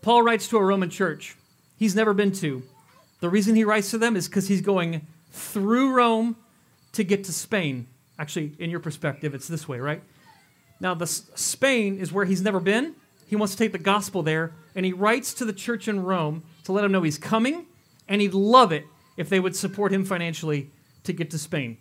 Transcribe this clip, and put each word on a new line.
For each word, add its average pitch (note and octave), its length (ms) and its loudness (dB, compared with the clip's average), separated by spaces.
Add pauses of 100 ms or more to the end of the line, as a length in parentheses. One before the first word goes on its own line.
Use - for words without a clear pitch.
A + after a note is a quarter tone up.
Paul A#3 200 6
writes A3+ 280 2
to A#3 80 2
a G3+ 60 4
Roman F#3+ 260 2
church - 480 -6 (400)
he's G#3 180 0
never G#3+ 180 4
been G3 200 2
to. C#3 280 -4 (600)
The F3 80 -2
reason G#3+ 260 4
he A3 80 6
writes G#3 280 2
to A3+ 60 -2
them A3+ 200 2
is E3 100 -2
'cause G3 220 -2
he's G3 100 2
going F3+ 480 -2 (240)
through A#3+ 640 0
Rome A#3 420 4 (560)
to G#3+ 140 -2
get G3 180 0
to F3+ 80 -10
Spain. C#3+ 560 -4 (320)
Actually, D3+ 400 -8
in E3+ 100 -6
your E3+ 120 -6
perspective, D3+ 520 -6
it's C3+ 140 -12
this D#3+ 180 -8
way, B2+ 140 -8
right? D3 240 -6 (800)
Now, F#3 120 -2
the E3+ 100 -4
S-, - 320 -8
Spain G#3+ 640 0
is E3 120 -6
where G3 140 0
he's F#3 160 2
never G3 180 0
been. A3 360 0 (320)
He G#3+ 100 -2
wants G#3 160 0
to - 40 -12
take A3 140 2
the G3 60 -8
gospel G3 460 0
there, D#3+ 320 -2 (200)
and F#3 100 -2
he F#3 60 0
writes G#3 440 0
to B3+ 100 -4
the G#3+ 80 -4
church A#3 340 -6
in G3+ 160 -2
Rome E3 400 -2 (220)
to F#3 80 -4
let G3+ 80 2
them G3+ 100 2
know F#3+ 120 2
he's D3+ 140 0
coming, C4 480 -2 (440)
and G3+ 100 0
he'd G3+ 140 2
love G#3 400 6
it D3 120 -4 (300)
if D#3 140 -6
they F#3+ 100 4
would F#3 160 -2
support G3 380 -2
him G3 100 0
financially E3 680 -4 (360)
to F3+ 80 -4
get D#3 180 -6
to E3 60 -6
Spain. C3 440 -6